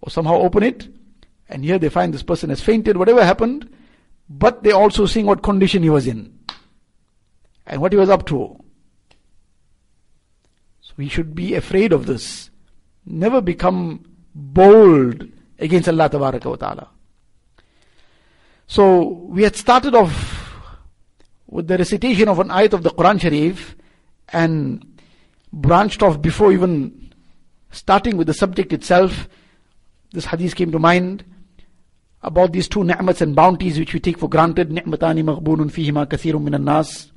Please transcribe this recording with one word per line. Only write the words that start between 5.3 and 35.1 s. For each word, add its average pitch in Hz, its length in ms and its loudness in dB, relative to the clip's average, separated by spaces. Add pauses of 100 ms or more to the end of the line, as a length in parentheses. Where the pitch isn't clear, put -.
condition 190 400 0
he 160 60 2
was 139 180 2
in. 110 300 -10 (1300)
And 147 140 -8
what 185 120 0
he 202 40 4
was 190 120 4
up 190 180 2
to. 131 300 -6 (2250)
So - 160 -20
we 143 100 -10
should 156 280 -6
be 180 180 -6
afraid 190 400 0
of 135 140 0
this. - 420 -10 (560)
Never 190 340 -2
become 180 640 -4 (300)
bold 156 920 6 (300)
against 170 300 0
Allah 160 220 2
Tabaraka 135 360 -4
wa 127 120 -6
Ta'ala. - 320 -12 (1800)
So 185 400 4
we 180 360 -4
had 202 120 2
started 254 400 2
off - 460 0 (1080)
with - 200 -8
the 180 100 0
recitation 208 500 0
of 180 120 0
an 185 100 -2
ayat 202 240 2
of 180 80 -2
the 175 80 0
Quran 180 320 2
Sharif 160 540 -2 (540)
and 160 540 -4 (720)
branched 170 480 2
off 160 180 2
before 190 320 2
even 175 600 -2 (560)
starting 202 480 -2
with 165 80 -2
the 160 80 -2
subject 185 400 -4
itself. 180 560 0 (840)
This 165 140 -10
hadith 170 300 -6
came 170 160 -2
to 156 80 -4
mind 180 440 0 (1000)
about 170 280 0
these 180 160 -4
two 202 160 -4
ni'mats 180 380 -2
and 156 140 -2
bounties 175 420 2
which 160 160 -6
we 165 60 -6
take 165 180 -4
for 156 100 -6
granted. 165 440 0
"Ni'matani 160 520 -4